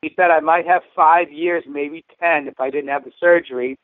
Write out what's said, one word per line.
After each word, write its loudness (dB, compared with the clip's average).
he -10
said 2
I 4
might 0
have 2
five 4
years, -4
maybe -10
ten, -2
if -16
I -4
didn't -8
have -6
the -20
surgery. 0